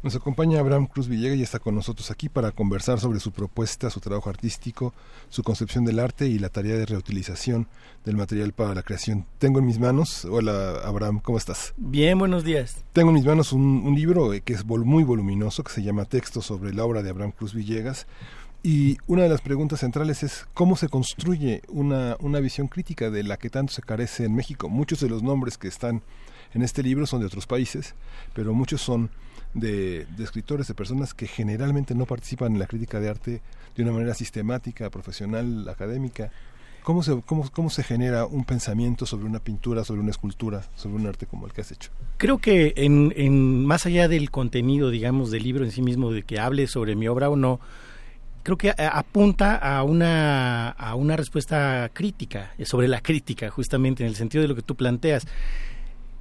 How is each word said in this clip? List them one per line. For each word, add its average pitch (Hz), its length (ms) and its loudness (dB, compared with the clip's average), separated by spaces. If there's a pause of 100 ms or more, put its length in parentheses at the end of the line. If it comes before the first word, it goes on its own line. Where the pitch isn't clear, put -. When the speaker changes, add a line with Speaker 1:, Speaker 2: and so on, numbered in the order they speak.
Speaker 1:
Nos 123 120 -2
acompaña 156 440 2
Abraham 139 260 4
Cruz 131 220 -2
Villegas 123 320 0
y - 20 2
está 117 160 -4
con 107 160 -2
nosotros 110 380 -4
aquí - 180 -6
para 113 220 0
conversar 98 480 0
sobre 110 200 0
su 101 120 -6
propuesta, 107 580 -4
su 101 120 -8
trabajo 101 280 -4
artístico, 120 640 -6 (360)
su - 120 -6
concepción 117 420 0
del 113 140 2
arte 127 300 0
y 113 100 2
la 98 120 -2
tarea 107 260 -2
de 110 100 0
reutilización 104 840 -4 (360)
del 107 120 0
material 104 380 -2
para 101 220 -2
la 92 80 -6
creación. 101 420 -4 (140)
Tengo 135 180 4
en 135 80 4
mis 113 140 2
manos, 131 460 2
hola 98 600 0
Abraham, 104 360 -2
¿cómo 117 180 0
estás? - 380 -8
Speaker 2:
Bien, 160 420 2
buenos 180 240 2
días. 151 400 -2 (100)
Speaker 1:
Tengo 170 160 8
en 160 60 8
mis 131 100 6
manos 151 260 6
un, 135 320 4
un 143 120 4
libro, 156 380 4
eh, 98 80 -2
que 123 120 -4
es 101 100 -4
vol-, 113 200 0
muy 156 200 8
voluminoso, 107 600 2
que - 80 -10
se 113 100 -4
llama 101 240 0
Textos - 400 -4
sobre 98 260 -6
la 107 140 -2
obra 117 160 0
de 98 80 -4
Abraham 101 220 -6
Cruz 107 240 -8
Villegas. 110 500 -4 (560)
Y 143 360 4 (100)
una 180 160 6
de 170 60 8
las 151 120 2
preguntas 143 380 -2
centrales 143 420 0
es - 320 -6
cómo 175 220 6
se 165 120 0
construye 139 800 0
una, 135 520 0
una 143 220 0
visión 135 260 -2
crítica 147 420 -4
de 104 140 -2
la 101 140 -2
que 117 120 -6
tanto 135 240 -2
se 127 80 -10
carece 117 440 -4
en 107 100 2
México. 127 340 -4
Muchos 139 300 0
de 131 100 0
los 113 140 -4
nombres 127 340 0
que 98 100 -10
están 117 360 -4 (500)
en 117 80 0
este 127 220 -2
libro 135 240 0
son 127 140 -2
de 104 40 0
otros 95 220 -8
países, 131 480 -4 (400)
pero 110 180 -2
muchos 127 280 0
son... 117 280 0 (440)
De, 95 520 -2 (120)
de 110 60 -6
escritores, 135 440 -4
de 107 60 -8
personas 127 400 -4
que 110 140 -8
generalmente 123 680 -2
no 123 100 0
participan 120 480 -4
en 101 60 0
la 98 80 -2
crítica 113 320 -6
de 107 100 -2
arte 113 320 -6 (340)
de 120 80 -2
una 117 100 0
manera 113 200 0
sistemática, 113 760 -6
profesional, 107 800 -6
académica. 117 600 -6 (540)
¿Cómo 170 200 2
se, 135 180 2
cómo, 151 300 -2
cómo 160 180 0
se 135 140 -4
genera 120 420 0
un 135 180 -2
pensamiento 120 640 0
sobre 104 200 -4
una 110 140 -2
pintura, 113 460 -2
sobre 104 160 -4
una 104 100 0
escultura, 101 640 -4
sobre 104 220 -6
un 107 100 -2
arte - 180 -6
como 92 200 -10
el - 80 -12
que 107 80 -8
has - 100 -10
hecho? - 200 -14 (260)
Speaker 2:
Creo 262 220 4
que 175 360 6
en, 147 400 6
en, 135 500 6
más 151 200 4
allá 175 240 6
del 151 200 2
contenido, 127 600 2
digamos, 120 420 0
del 110 120 -2
libro 127 200 0
en 110 80 -2
sí 123 100 -2
mismo, 123 300 2
de 107 120 -2
que 107 160 -4
hable 131 280 2
sobre 110 300 0
mi 110 100 0
obra 127 220 2
o 147 80 2
no, 127 240 2 (840)
creo 180 140 0
que 202 140 2
a-, - 20 2 (160)
apunta 202 680 4
a 139 280 0
una, 147 840 4
a 113 260 -6
una 147 200 2
respuesta 139 800 0
crítica, - 640 -6
eh, 113 80 -6
sobre 127 240 4
la 120 120 0
crítica, 127 480 -2
justamente, 131 540 0
en 113 60 0
el 107 60 -4
sentido 117 260 0
de 147 80 2
lo 131 60 0
que 117 60 -6
tú 127 140 -4
planteas. 123 500 0 (960)